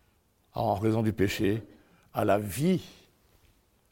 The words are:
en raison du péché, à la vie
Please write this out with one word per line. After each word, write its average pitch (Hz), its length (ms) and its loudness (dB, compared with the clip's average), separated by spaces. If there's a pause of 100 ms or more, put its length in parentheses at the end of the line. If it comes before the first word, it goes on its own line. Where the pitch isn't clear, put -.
(540)
en 110 220 0
raison 110 260 0
du 110 100 2
péché, 104 560 0 (460)
à 107 120 0
la 101 120 4
vie 123 460 -2 (1080)